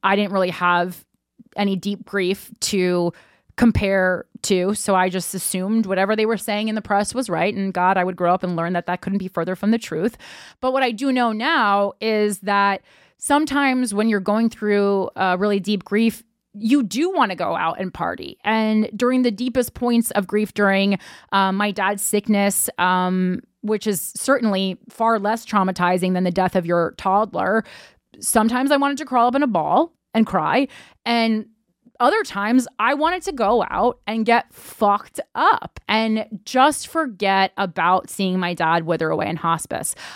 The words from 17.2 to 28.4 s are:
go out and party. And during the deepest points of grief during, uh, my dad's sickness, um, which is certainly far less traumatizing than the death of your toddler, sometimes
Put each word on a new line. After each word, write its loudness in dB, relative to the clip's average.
go -4
out -4
and -6
party. -8
And 0
during 0
the 2
deepest -4
points -2
of -2
grief -2
during, 2
uh, 2
my 0
dad's -2
sickness, 0
um, 2
which -2
is -2
certainly 0
far 0
less -2
traumatizing 0
than 0
the 0
death 0
of 0
your 0
toddler, 0
sometimes 0